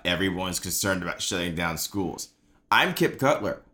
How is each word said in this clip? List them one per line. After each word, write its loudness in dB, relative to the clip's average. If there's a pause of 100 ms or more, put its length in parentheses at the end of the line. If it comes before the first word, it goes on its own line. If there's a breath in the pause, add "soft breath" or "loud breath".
everyone's 0
concerned -2
about -6
shutting -2
down -2
schools. -4 (400)
I'm 4
Kip 2
Cutler. 2 (140)